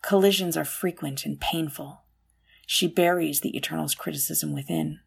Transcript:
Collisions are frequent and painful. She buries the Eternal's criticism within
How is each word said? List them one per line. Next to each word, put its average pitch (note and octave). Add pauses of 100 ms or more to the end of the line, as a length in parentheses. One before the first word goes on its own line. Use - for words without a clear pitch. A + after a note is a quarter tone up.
Collisions F#3+
are D#3
frequent D3
and D3
painful. D3+ (640)
She -
buries E3+
the -
Eternal's D#3
criticism D3
within D3